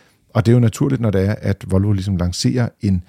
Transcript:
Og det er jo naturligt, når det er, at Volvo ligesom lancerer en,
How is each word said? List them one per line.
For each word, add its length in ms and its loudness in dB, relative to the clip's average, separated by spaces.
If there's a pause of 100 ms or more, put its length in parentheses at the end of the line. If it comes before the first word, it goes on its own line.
(300)
Og 160 0
det 60 4
er 20 6
jo 60 6
naturligt, 420 0
når 100 0
det 160 0
er, 140 -2
at 260 -4
Volvo 240 2
ligesom 260 -2
lancerer 520 -2 (120)
en, 280 0